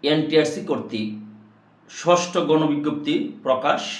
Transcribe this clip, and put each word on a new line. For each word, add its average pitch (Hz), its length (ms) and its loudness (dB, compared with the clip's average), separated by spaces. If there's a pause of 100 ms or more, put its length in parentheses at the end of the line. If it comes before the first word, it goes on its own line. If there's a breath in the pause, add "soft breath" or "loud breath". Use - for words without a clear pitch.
এনটিআরসি 151 640 2
কর্তৃক 113 400 -4 (800)
ষষ্ঠ - 440 2 (160)
গণবিজ্ঞপ্তি 147 640 2 (300)
প্রকাশ 131 360 2 (180)